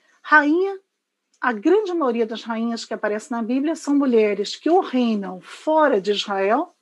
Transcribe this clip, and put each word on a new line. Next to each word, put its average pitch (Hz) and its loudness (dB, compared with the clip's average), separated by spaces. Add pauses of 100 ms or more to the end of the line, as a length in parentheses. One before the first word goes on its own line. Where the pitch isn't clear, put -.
(220)
Rainha, 330 2 (640)
a 247 0
grande 359 2
maioria 240 0
das - -8
rainhas 226 -6
que - -10
aparecem 214 -6
na 233 -6
Bíblia 269 -2
são 285 -2
mulheres 214 2
que - -4
ou 370 4
reinam 208 -4
fora 302 0
de 190 -2
Israel 202 -2